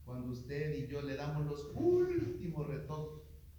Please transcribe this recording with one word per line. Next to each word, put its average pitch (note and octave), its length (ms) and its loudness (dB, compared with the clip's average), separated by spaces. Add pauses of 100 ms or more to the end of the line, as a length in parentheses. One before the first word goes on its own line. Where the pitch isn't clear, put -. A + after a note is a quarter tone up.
cuando B2 280 -6
usted C#3+ 440 -2
y B2+ 120 -2
yo C#3+ 140 -4
le C3+ 140 -2
damos D3 320 0
los C#3+ 260 -4
últimos E3 920 4
retoques, D3+ 580 -6 (340)